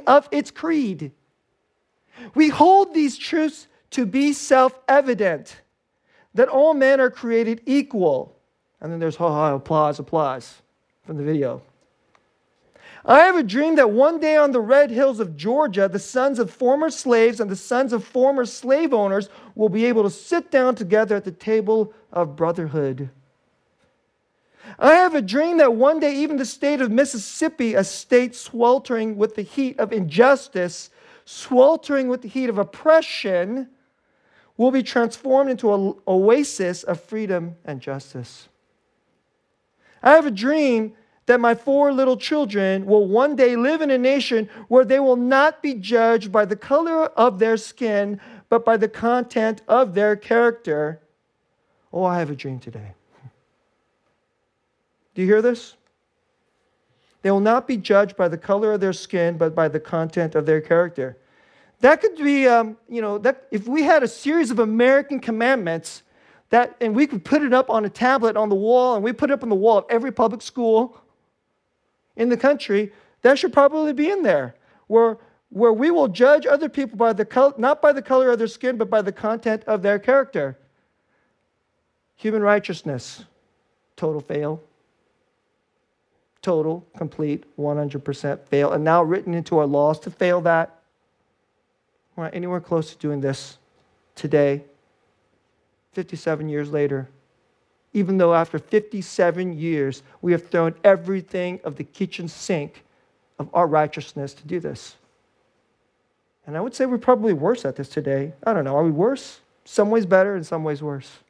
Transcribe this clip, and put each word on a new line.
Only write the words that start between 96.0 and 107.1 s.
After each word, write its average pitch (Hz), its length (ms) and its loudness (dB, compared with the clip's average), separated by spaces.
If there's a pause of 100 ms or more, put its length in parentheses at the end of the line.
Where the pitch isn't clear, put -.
years 147 220 -6
later, 139 380 -2 (840)
even 190 240 0
though 170 160 4
after 165 240 0
fifty-seven 185 1000 -2
years, 147 440 -4 (180)
we 175 120 0
have 170 160 -4
thrown 165 260 0 (100)
everything 180 800 0
of 143 120 -10
the 147 80 -12
kitchen 180 440 -10
sink - 560 -8 (540)
of 143 160 -12
our 175 120 2
righteousness 151 680 -4
to - 120 -20
do 170 140 -8
this. - 360 -14 (1500)
And 147 100 -12
I 160 40 -6
would 233 140 -8
say 262 120 -2
we're 247 120 -2
probably 226 340 0